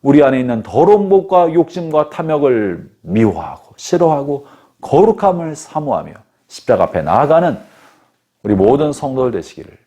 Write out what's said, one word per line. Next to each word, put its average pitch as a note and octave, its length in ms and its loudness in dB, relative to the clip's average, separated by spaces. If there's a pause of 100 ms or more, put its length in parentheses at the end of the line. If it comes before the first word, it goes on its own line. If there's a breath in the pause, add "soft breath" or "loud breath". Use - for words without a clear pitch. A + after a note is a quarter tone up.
우리 C#3+ 220 4
안에 C3 160 2
있는 B2 240 -4
더러운 G3 460 2
것과 F#3 440 2
욕심과 D#3+ 560 -2
탐욕을 C3+ 800 -2 (100)
미워하고 E2 760 -4
싫어하고 D3 720 -2 (340 soft breath)
거룩함을 F3+ 760 0
사모하며 G#2+ 580 -8 (340)
십자가 F#2+ 380 -2
앞에 - 160 -4
나아가는 C#3+ 560 2 (880 soft breath)
우리 G#2 100 0
모든 B2+ 380 2
성도들 C3 400 -4
되시기를 - 560 -12